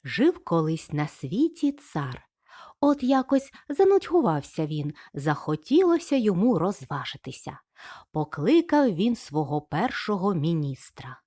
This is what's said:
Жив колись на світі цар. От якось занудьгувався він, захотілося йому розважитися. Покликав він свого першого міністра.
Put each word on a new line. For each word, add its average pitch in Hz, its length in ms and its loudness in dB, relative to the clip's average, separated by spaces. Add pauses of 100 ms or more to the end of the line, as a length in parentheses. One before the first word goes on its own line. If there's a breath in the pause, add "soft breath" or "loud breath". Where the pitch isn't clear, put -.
Жив 233 400 0
колись 160 480 -2
на 147 160 -4
світі 277 640 -2
цар. 143 500 -8 (580 loud breath)
От 285 220 2
якось 269 500 2 (160 loud breath)
занудьгувався 302 960 2
він, 147 280 -4 (200 loud breath)
захотілося 269 1000 0
йому 214 420 2
розважитися. 139 1000 -6 (540 loud breath)
Покликав 247 840 2
він 220 220 0
свого 147 440 -2
першого 202 760 -4
міністра. 147 920 -4